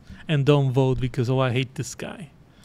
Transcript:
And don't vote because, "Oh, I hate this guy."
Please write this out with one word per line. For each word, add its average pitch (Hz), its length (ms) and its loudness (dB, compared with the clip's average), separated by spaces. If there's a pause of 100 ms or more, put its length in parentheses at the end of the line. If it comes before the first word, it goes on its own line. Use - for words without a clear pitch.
(280)
And 139 180 0
don't 139 260 4
vote 131 280 2
because, 123 280 -2
"Oh, 131 120 2
I 131 100 2
hate 127 240 -2
this - 220 -10
guy." - 340 -12 (340)